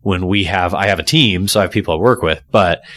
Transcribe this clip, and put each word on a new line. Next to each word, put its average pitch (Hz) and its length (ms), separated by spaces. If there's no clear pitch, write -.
when 92 240
we 95 200
have, 90 280
I 98 140
have 98 100
a 80 60
team, 101 440
so 107 120
I 98 40
have 87 80
people 98 220
I 80 40
work 113 260
with, 78 260
but, 90 320